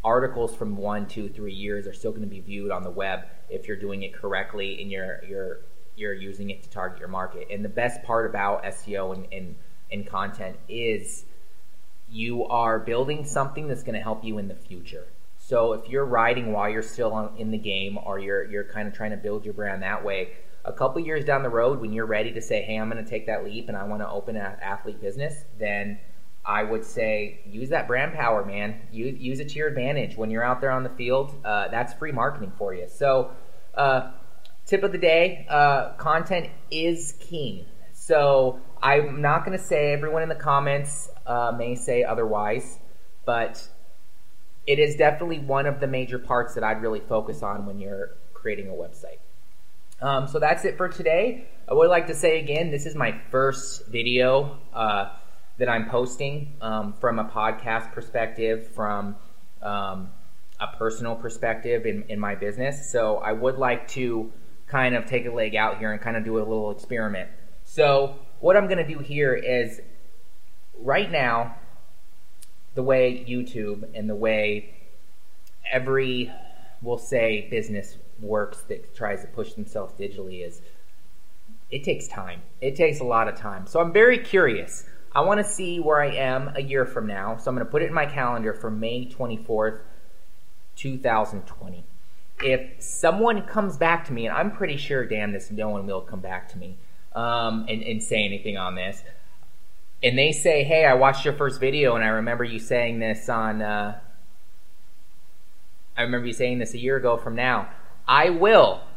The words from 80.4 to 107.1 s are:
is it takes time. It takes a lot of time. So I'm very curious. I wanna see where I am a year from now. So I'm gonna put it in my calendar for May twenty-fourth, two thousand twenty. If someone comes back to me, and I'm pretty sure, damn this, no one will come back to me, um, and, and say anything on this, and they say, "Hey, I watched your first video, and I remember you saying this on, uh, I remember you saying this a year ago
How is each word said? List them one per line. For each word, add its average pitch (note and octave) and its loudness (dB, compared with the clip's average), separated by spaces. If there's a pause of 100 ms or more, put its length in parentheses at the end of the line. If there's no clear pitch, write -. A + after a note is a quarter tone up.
is E2+ -6 (1080)
it C#3+ -4
takes - 0
time. F2+ -4 (180)
It C#3 0
takes D3+ 4
a B2+ -2
lot A2+ 4
of G2+ -2
time. F#2+ -4
So D#3+ 2
I'm E3+ 2
very A#3 10
curious. D3 2 (280)
I C#3+ 6
wanna G3+ 4
see F3 -2
where D3+ 6
I C#3+ 2
am C3+ 0
a C#3+ -2
year C3+ 2
from A2+ -2
now. G2+ -2
So C3+ -2
I'm B2+ 0
gonna A#2+ 0
put D3+ 0
it E3+ 2
in - -4
my D#3 4
calendar A#2+ 0
for - -4
May A#2 -2
twenty-fourth, A2 0 (960)
two C3 -4
thousand G#2+ 2
twenty. F2+ -4 (580)
If C3 0
someone G3+ 4
comes G3 0
back E3 4
to C#3+ -2
me, A#2 -2
and D#2+ -2
I'm F#3+ 2
pretty E3+ -2
sure, C3+ 0
damn G#2+ 0
this, F#2+ -4
no G#2+ -2
one G2 -2
will F#2+ -2
come F#2 -4
back F#2 -4
to - -4
me, F2+ -6 (360)
um, A2+ 0
and, A2 -2
and A2 -2
say G#2+ 4
anything G2 -2
on F#2 -2
this, F#2 -4 (1040)
and B2+ 4
they D3 4
say, D3+ 6
"Hey, D#3+ 8
I C3 10
watched C3+ 6
your C#3+ 2
first C#3 0
video, C3+ 6
and A2+ 4
I A2 4
remember A#2+ 2
you A#2 -2
saying A#2 2
this A2 0
on, A2 2
uh, G#2 0 (2000)
I A#2+ 0
remember A#2+ 0
you A2+ -2
saying B2 0
this A2 -2
a B2 -4
year C3 2
ago A#2+ 4